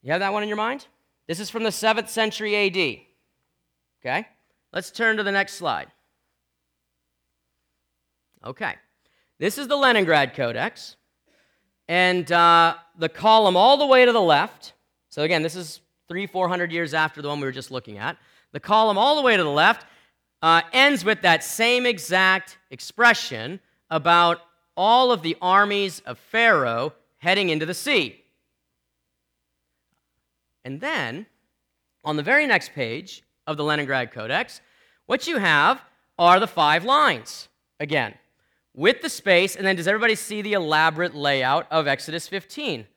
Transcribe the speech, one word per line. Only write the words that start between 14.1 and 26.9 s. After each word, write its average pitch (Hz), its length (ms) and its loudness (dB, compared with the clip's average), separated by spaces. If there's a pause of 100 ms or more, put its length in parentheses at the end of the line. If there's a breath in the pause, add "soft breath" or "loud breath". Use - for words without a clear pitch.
the 226 100 2
left, 165 520 0 (360)
so 147 140 -6
again, 160 180 0
this 160 140 -4
is 170 260 -14 (260)
three, 185 200 -8
four 185 200 -2
hundred 175 240 -4
years 165 220 -4
after 156 280 -2
the 143 60 -8
one 147 120 -6
we 143 60 -6
were 135 60 -4
just 131 200 -14
looking 120 260 -12
at. 123 200 -10 (340 soft breath)
The 143 80 -12
column 214 380 0
all 285 180 2
the 302 60 -2
way 240 140 2
to 180 80 2
the 151 60 -2
left, 160 360 2 (560 soft breath)
uh, 165 200 4 (100)
ends 262 320 4
with 208 180 -2
that 165 220 4
same 247 420 -2
exact 190 720 0 (120)
expression 160 880 -2 (300)
about 170 520 2 (360)
all 240 340 2
of 202 100 -2
the 165 200 -6
armies 202 600 0
of 123 180 -14
Pharaoh 151 720 0 (240)